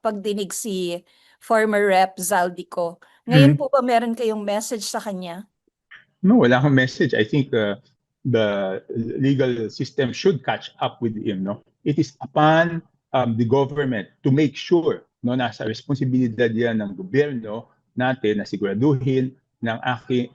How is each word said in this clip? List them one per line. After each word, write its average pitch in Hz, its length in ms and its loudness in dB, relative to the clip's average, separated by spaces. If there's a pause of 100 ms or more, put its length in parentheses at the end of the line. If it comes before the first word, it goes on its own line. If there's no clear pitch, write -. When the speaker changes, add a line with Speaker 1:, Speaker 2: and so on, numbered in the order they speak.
Speaker 1:
pagdinig 208 500 -4
si 185 460 -6 (440)
former 214 480 2
Rep 185 320 2
Zaldico. 180 800 -4 (240)
Ngayon 147 320 6
Speaker 2:
Mm-hmm. - 20 -8
Speaker 1:
po 277 140 -4
ba 269 80 4
meron 240 320 0
kayong 220 320 -4
message 208 400 -4
sa 226 160 -6
kanya? 185 480 -10 (720)
Speaker 2:
No, 190 240 6
wala 123 160 6
akong 139 160 6
message. 127 400 2
I 107 80 2
think, 139 240 0
uh, 104 320 0 (400)
the 101 580 0 (380)
legal 127 560 0
system 127 400 -4
should 175 320 0
catch - 320 -4
up - 240 -4
with 110 160 -4
him, 98 240 -4
no? 98 240 -6 (160)
It 147 160 -2
is 156 240 -2
upon, 165 640 2 (320)
um, 120 160 0
the 117 160 0
government 135 720 -2
to 143 80 0
make 143 240 2
sure, 160 480 -2 (240)
no, 120 80 -2
nasa 123 320 -4
responsibilidad 123 880 -2
yan 117 240 0
ng 101 160 -6
gobyerno 113 720 -4 (320)
natin 123 400 0
na 98 80 -4
siguraduhin 127 880 0 (320)
ng 113 160 -4
aki-, 123 540 -4